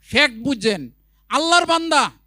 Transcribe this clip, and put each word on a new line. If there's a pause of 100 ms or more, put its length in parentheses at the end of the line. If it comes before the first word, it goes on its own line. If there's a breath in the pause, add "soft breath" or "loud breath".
ফ্যাক্ট
বুঝছেন, (380)
আল্লাহর
বান্দা (160)